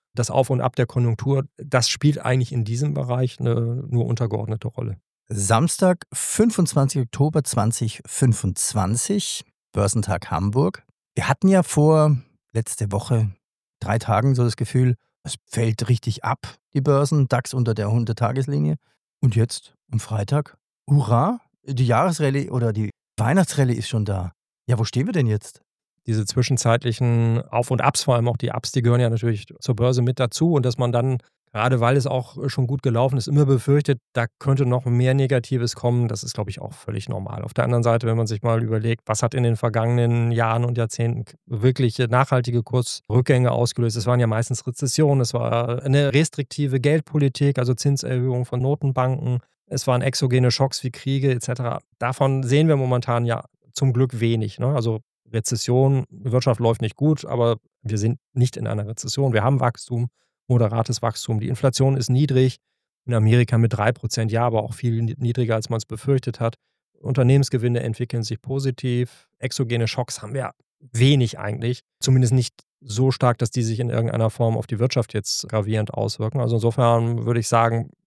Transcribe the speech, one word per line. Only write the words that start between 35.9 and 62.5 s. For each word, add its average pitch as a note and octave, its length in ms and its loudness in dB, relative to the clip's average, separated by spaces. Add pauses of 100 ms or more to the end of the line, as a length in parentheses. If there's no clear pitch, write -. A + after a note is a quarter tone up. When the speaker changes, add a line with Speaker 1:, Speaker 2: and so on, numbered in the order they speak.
Speaker 1:
das G#2 160 -6
ist, A2+ 100 -10
glaub G2+ 160 -8
ich, - 120 -10
auch - 120 -12
völlig A2 360 -10
normal. G#2 340 -8
Auf A2+ 100 -10
der B2+ 120 2
anderen A#2+ 180 2
Seite, A#2 240 2
wenn A2+ 100 0
man A#2 80 0
sich G#2 160 -6
mal A#2 220 0
überlegt, A2 420 -2
was A2 160 -2
hat A#2+ 140 -2
in B2+ 80 0
den A#2 140 2
vergangenen A#2 720 0
Jahren A#2 340 0
und A#2+ 120 -4
Jahrzehnten A#2 480 -2
k-, - 100 -20 (100)
wirkliche A#2+ 640 0
nachhaltige A#2+ 560 2
Kursrückgänge B2 880 0
ausgelöst? A#2 460 0
Es A#2 100 -4
waren B2 120 2
ja A#2+ 80 2
meistens A2+ 380 -2
Rezessionen, C#3 560 0
es A#2+ 140 -2
war A#2 480 -2
eine C#3 300 2
restriktive C#3+ 640 -2
Geldpolitik, C#3+ 800 0
also B2 140 0
Zinserhöhung B2+ 720 -2
von B2+ 160 -4
Notenbanken, C3 800 -2 (280)
es - 200 -6
waren B2 140 2
exogene B2+ 500 2
Schocks - 320 -2
wie B2 80 -4
Kriege C3+ 400 -2
et B2 120 -2
cetera. A#2+ 360 -4 (200)
Davon C3+ 440 0
sehen C#3+ 260 4
wir D3 60 4
momentan B2 500 0
ja A#2 180 -4 (300)
zum C3+ 200 2
Glück B2 260 0
wenig, A2+ 380 0
ne? A#2+ 100 -2
Also A#2 320 -2 (340)
Rezession, B2+ 760 2
die A2+ 240 -8
Wirtschaft B2 260 2
läuft A#2 220 2
nicht A2 160 -4
gut, D3 260 0
aber A#2 320 0 (280)
wir A2 140 -2
sind A2+ 220 0 (140)
nicht B2 240 0
in A2 100 -6
einer G#2 180 -4
Rezession. B2 460 -2
Wir G#2+ 120 2
haben C3 180 2
Wachstum, A#2+ 480 -4 (400)
moderates A#2 520 0
Wachstum. A2+ 380 -4
Die - 80 -6
Inflation C3+ 480 0
ist C3 140 -4
niedrig. C3 480 2 (480)